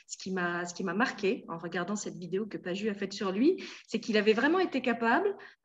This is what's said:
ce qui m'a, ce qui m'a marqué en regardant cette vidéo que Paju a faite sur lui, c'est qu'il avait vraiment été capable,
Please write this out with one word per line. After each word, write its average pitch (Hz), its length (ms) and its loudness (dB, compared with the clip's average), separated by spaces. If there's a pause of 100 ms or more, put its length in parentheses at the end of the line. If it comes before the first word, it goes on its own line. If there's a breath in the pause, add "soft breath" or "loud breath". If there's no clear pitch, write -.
ce - 80 -14
qui - 160 -8
m'a, 175 340 -2
ce 175 80 -8
qui 196 120 -6
m'a 180 80 -2
marqué 220 560 0
en 165 80 -6
regardant 175 400 -4
cette - 180 -8
vidéo 185 300 -4
que 180 120 -10
Paju 190 300 -4
a 208 60 0
faite 196 180 -4
sur 190 220 -2
lui, 311 280 4 (240 loud breath)
c'est - 140 -2
qu'il 214 160 0
avait 214 160 6
vraiment 285 280 4
été 302 220 2
capable, 254 540 2 (300 loud breath)